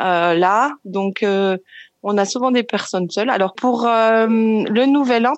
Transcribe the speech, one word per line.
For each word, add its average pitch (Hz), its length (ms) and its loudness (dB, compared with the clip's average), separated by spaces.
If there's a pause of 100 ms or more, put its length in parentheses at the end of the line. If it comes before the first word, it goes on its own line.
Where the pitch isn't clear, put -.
euh, 175 340 0
là. 208 380 2 (120)
Donc, 196 400 -4
euh, 196 320 0 (480)
on 202 140 -2
a 202 60 2
souvent 247 280 -2
des 247 100 2
personnes 190 480 -6
seules. 226 200 -4
Alors 190 240 -2
pour, 240 320 -2
euh, 226 420 2
le 220 580 2
Nouvel 254 400 2
An, 254 120 2